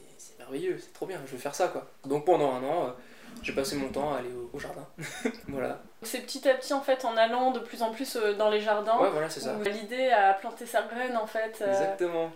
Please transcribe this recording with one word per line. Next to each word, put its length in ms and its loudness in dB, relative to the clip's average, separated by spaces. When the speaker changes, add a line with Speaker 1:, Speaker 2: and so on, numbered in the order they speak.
Speaker 1:
c'est 180 -20
merveilleux, 420 -6
c'est 140 -20
trop 140 -8
bien, 180 -8
je 60 -14
veux 80 -10
faire 160 -6
ça, 120 2
quoi. 200 -6
Donc 200 0
pendant 280 6
un 100 -4
an, 220 0
euh, 40 -4
j'ai 120 -6
passé 220 -2
mon 140 -2
temps 240 -2
à 60 -2
aller 100 -8
au, 260 -10
au 40 -8
jardin. 280 -12
<laughs> 500 -6
Voilà. 340 -4
Speaker 2:
C'est 160 -4
petit 280 -2
à 60 8
petit, 200 0
en 80 0
fait, 240 2
en 120 2
allant 340 6
de 80 -2
plus 220 -8
en 100 0
plus, 260 -6
euh, 160 2
dans 180 4
les 100 4
jardins, 380 2
Speaker 1:
Ouais, 100 6
voilà, 200 0
c'est 100 -8
ça. 160 -4
Speaker 2:
où 80 -4
l'idée 460 0
à 240 8
planter 340 -6
sa 160 0
graine, 340 -4
en 100 -2
fait, 340 -4
euh, 100 2
Speaker 1:
Exactement. 640 0